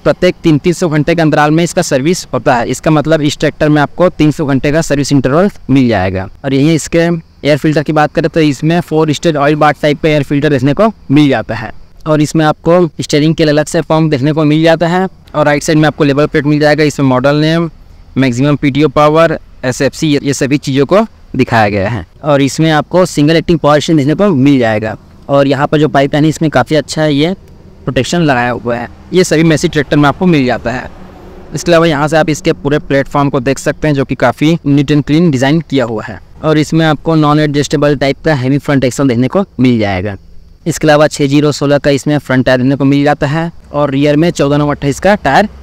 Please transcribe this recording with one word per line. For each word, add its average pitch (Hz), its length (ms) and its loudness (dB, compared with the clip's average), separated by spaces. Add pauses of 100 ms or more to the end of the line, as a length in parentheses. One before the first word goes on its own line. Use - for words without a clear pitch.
प्रत्येक 170 400 0
तीन 156 140 4
तीन 175 160 0
सौ 175 160 -2
घंटे 156 260 0
के 165 60 0
अंतराल 151 300 2
में 165 120 2
इसका 175 180 -2
सर्विस 151 520 -2
होता 120 220 0
है। 117 140 -2
इसका 143 220 -2
मतलब 156 300 0
इस 147 160 -2
ट्रैक्टर 151 320 -2
में 151 120 2
आपको 165 280 0
तीन 151 220 2
सौ 160 140 -6
घंटे 139 260 0
का 160 100 0
सर्विस 143 300 -2
इंटरवल 143 380 2 (200)
मिल 131 180 2
जाएगा। 92 400 -2 (180)
और 135 80 -4
यहीं 139 180 2
इसके 165 260 -2
एयर 165 600 -2
फिल्टर 156 260 0
की 156 100 -4
बात 151 200 0
करें 160 160 -2
तो 165 120 -2
इसमें 156 400 0
फोर 156 320 0
स्टेज 165 240 -2
ऑयल 147 180 0
बाथ 151 260 2
टाइप 147 220 0
का 165 60 0
एयर 151 140 0
फिल्टर 147 260 -2
देखने 139 240 0
को 214 180 2 (200)
मिल 143 180 4
जाता 113 260 -2
है। 110 160 -10 (340)
और 156 160 0
इसमें 156 240 0
आपको 165 420 2 (140)
स्टीयरिंग 151 340 0
के 165 100 0
लिए 151 80 2
अलग 151 140 0
से - 160 -2
पंप 160 280 0
देखने 143 220 0
को 156 120 -2
मिल 151 180 2
जाता 165 240 2
है। 185 200 -2 (280)
और 151 100 0
राइट 147 180 0
साइड 160 140 0
में 156 100 4
आपको 151 160 -2
लेवल 143 220 2
प्लेट 151 200 -2
मिल 147 140 0
जाएगा। 151 240 2
इसमें 143 240 0
मॉडल 131 300 2
नेम, 160 320 0 (480)
मैक्सिमम 135 380 0
पीटीओ 143 340 0
पावर, 156 500 2 (260)
एसएफ़सी, 131 420 -2
ये, 143 160 0
ये 139 100 -2
सभी 143 260 0
चीज़ों 139 260 -2
को 208 220 2 (280)
दिखाया 113 340 0
गया 101 200 -2
है। 104 160 -6 (180)
और 143 180 2
इसमें 156 300 0
आपको 160 340 0
सिंगल 151 300 0
एक्टिंग 165 240 0
पावर 147 200 2
स्टेरिंग 160 200 0
देखने 139 160 0
को 196 200 2
मिल 135 240 4
जाएगा। 110 360 -2 (340)
और 139 180 2
यहाँ 139 200 0
पर 156 120 0
जो 151 80 2
पाइप 139 260 0
लाइन 147 100 0
है, 160 60 2
इसमें 151 220 -2
काफ़ी - 240 0
अच्छा 151 260 -4
है, 156 120 0
ये 151 200 0 (520)
प्रोटेक्शन 135 340 -2
लगाया 123 320 0
हुआ 120 240 -6
है। 117 120 -8 (260)
ये 180 100 4
सभी 160 200 2
Massey 147 280 2
ट्रैक्टर 151 260 -2
में 147 100 4
आपको 139 180 -2
मिल 151 200 2
जाता 117 260 -4
है। 127 180 -10 (680)
इसके 170 160 -4
अलावा 165 140 4
यहाँ 151 220 0
से 160 100 0
आप 156 120 0
इसके 151 240 -2
पूरे 143 260 -2
प्लेटफॉर्म 139 500 -2
को 139 100 -2
देख 127 200 -2
सकते - 280 -4
हैं, 151 80 0
जो 135 100 -2
कि 135 100 -6
काफ़ी 147 500 0
नीट 143 260 0
and 147 120 2
क्लीन 160 280 2
डिज़ाइन 135 300 0
किया 135 240 -2
हुआ 113 180 -6
है। 95 160 -14 (240)
और 156 140 2
इसमें 160 280 0
आपको 160 300 -2
नॉन 151 240 2
एडजस्टेबल 147 580 0
टाइप 139 280 -2
का 156 100 2
हेवी 131 240 0
फ्रंट 139 240 0
एक्सल 139 240 0
देखने 123 200 0
को 190 180 -2 (140)
मिल 123 200 2
जाएगा। 101 360 -4 (520)
इसके 156 200 -2
अलावा 151 200 4
छः 143 200 -2
जीरो 147 240 2
सोलह 143 260 0
का 147 140 0
इसमें 147 280 0
फ्रंट 131 260 0
टायर 131 120 4
देखने 131 180 0
को 139 100 0
मिल 143 180 2
जाता 147 240 0
है 165 240 -4 (220)
और 147 180 -2
रियर 143 260 2
में 165 140 2
चौदह 143 260 0
नौ 147 120 0
अट्ठाईस 143 300 -4
का 202 180 2
टायर 175 320 0 (140)